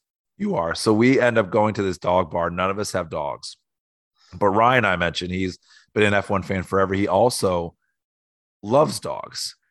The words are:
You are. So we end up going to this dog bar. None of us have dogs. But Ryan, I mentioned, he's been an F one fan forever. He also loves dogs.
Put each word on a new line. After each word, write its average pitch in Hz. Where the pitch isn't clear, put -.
You 202
are. 82
So -
we 117
end 120
up 101
going 107
to 104
this 95
dog 90
bar. 85
None 92
of 98
us 104
have 87
dogs. 71
But 98
Ryan, 117
I 95
mentioned, 87
he's 92
been 107
an 101
F 98
one 98
fan 95
forever. 95
He 101
also 92
loves 131
dogs. -